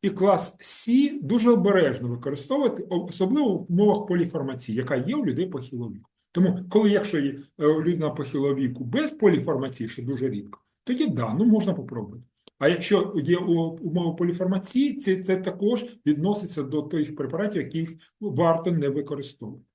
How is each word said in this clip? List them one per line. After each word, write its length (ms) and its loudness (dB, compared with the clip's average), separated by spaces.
І 80 0
клас 500 2
С 500 2
дуже 280 4
обережно 580 4
використовувати, 800 -4
о-, 140 -2
особливо 500 0
в 180 -4
умовах 340 4
поліфармації, 720 -2
яка 180 -2
є 200 -2
у 100 -2
людей 200 -2
похилого 440 -10
віку. 200 -18
Тому, 260 2
коли, 200 6
якщо 280 0
є, 120 0
е, 360 -4
людина 440 2
похилого 440 -2
віку 300 -2
без 260 -2
поліфармації, 800 0
що 140 -10
дуже 260 -4
рідко, 320 -8
тоді 220 0
да, 280 -2
ну, 100 2
можна 300 4
попробувати. 520 -10
А 100 4
якщо 440 2
є 140 4
у-, 440 0
умови 340 -2
поліфармації, 800 0
це, 260 0
це 140 0
також 500 -2
відноситься 560 0
до 200 -4
тих 340 -4
препаратів, 460 -4
яких 280 -4
варто 520 0
не 160 0
використовувати. 760 -8